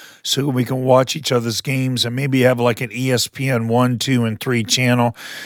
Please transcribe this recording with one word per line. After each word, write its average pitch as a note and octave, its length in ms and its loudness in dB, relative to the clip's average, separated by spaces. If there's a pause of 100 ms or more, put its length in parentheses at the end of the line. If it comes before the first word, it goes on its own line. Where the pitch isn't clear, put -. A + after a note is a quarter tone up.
(220)
so C3+ 260 -2
we B2+ 160 0
can B2+ 200 -4
watch B2+ 320 4
each C#3+ 160 -4
other's A#2 280 -2
games C3 440 -2
and A#2+ 100 -4
maybe C3 280 0
have, B2 180 4
like, A#2+ 200 2
an A#2+ 120 -6
E B2+ 180 -2
S B2+ 160 0
P C3+ 240 -4
N A#2 160 0
one, B2 320 2
two, B2 260 0
and A2 140 -2
three B2 240 -2
channel. A#2+ 540 0 (300)